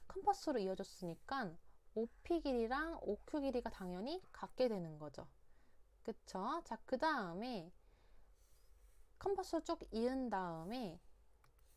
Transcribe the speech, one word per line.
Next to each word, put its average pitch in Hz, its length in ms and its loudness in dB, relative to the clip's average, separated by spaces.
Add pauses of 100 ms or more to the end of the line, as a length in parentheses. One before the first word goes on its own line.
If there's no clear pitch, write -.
컴퍼스로 381 500 2
이어줬으니까 190 1000 -2 (380)
오피 233 480 0
길이랑 269 600 2
오큐 - 360 0
길이가 247 300 2
당연히 196 640 -2
같게 - 360 2
되는 175 300 0
거죠. 156 300 -8 (760)
그쵸? 226 640 -2
자, - 240 -6
그 262 100 2
다음에 214 760 0 (1500)
컴퍼스로 370 440 2
쭉 330 160 -2 (120)
이은 247 400 2
다음에 185 680 -2 (760)